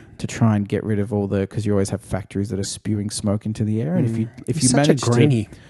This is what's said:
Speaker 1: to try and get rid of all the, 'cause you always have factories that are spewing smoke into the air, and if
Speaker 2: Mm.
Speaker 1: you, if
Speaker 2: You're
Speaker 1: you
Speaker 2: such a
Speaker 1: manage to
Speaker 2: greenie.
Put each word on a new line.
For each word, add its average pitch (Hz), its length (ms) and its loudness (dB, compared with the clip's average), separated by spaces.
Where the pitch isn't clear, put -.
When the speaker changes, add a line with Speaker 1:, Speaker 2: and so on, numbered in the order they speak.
Speaker 1:
to - 100 -6
try 110 300 2
and 101 100 0
get 104 160 -2
rid 107 160 -2
of 101 140 -2
all 101 160 0
the, 98 180 0
'cause 104 200 -6
you 104 60 0
always 98 180 2
have 98 100 -4
factories 98 480 -6
that 92 100 -6
are 98 60 -4
spewing 107 460 -4
smoke 104 340 -2
into 110 200 -2
the 107 180 0
air, 160 140 -2
and 160 100 2
if 113 60 -2
Speaker 2:
Mm. 113 80 -2
Speaker 1:
you, 113 80 -4
if - 100 -2
Speaker 2:
You're 151 60 -4
Speaker 1:
you 131 60 4
Speaker 2:
such 123 100 2
a 147 100 6
Speaker 1:
manage 147 140 4
to 117 80 2
Speaker 2:
greenie. 120 380 4